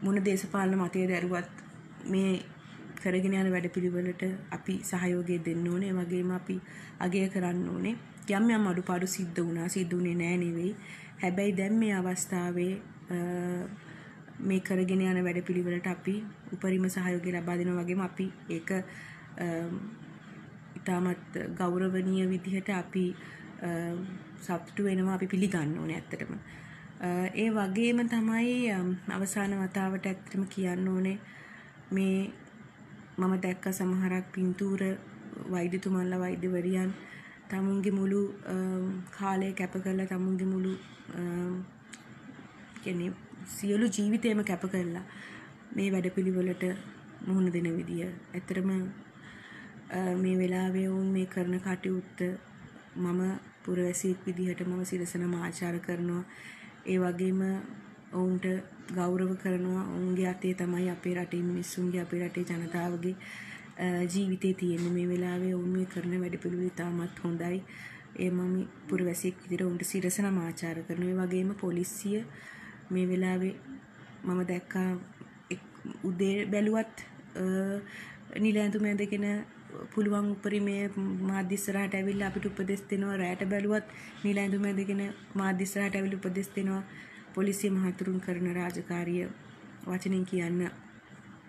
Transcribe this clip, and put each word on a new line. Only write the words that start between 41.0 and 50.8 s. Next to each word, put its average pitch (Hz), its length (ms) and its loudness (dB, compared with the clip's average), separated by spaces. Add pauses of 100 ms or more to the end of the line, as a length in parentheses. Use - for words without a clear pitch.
අ, 175 120 -6 (1600)
කියන්නේ 180 300 -2 (340)
සියලු 208 400 2
ජීවිතේම 214 580 4
කැප 185 180 -2
කරලා 185 420 -2 (720)
මේ 196 160 2
වැඩපිළිවෙලට 185 720 2 (640)
මුහුණ 185 260 6
දෙන 170 240 2
විදිය. 170 260 -2 (320)
ඇත්තටම, 185 360 0 (1200)
අ, 185 80 -4 (180)
මේ 185 220 4
වෙලාවේ 185 520 2